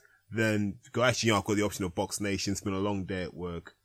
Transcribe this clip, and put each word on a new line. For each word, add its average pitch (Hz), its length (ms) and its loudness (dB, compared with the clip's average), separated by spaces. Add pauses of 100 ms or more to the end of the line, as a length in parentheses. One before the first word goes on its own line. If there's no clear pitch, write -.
(300)
than 104 480 0 (140)
go, 117 100 0
"Actually, 120 240 4
you 113 80 6
know, 101 60 4
I've - 40 0
got 107 120 2
the 104 80 4
option 101 200 -2
of 90 100 -4
Box 101 240 -4
Nation. 98 340 -2
It's 92 100 -4
been 101 100 -2
a 95 60 -2
long 101 260 -2
day 92 200 -4
at 80 100 -8
work. 85 400 -10 (100)